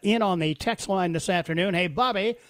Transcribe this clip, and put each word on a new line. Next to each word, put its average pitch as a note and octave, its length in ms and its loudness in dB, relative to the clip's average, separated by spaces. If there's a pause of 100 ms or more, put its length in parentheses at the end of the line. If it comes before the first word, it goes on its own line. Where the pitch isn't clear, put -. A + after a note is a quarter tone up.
in A3 180 2
on G3 180 2
the D#3 160 0
text - 320 -4
line F#3 260 0
this E3 180 -2
afternoon, F3 420 0
"Hey, F3 140 0
Bobby, A3 500 0 (120)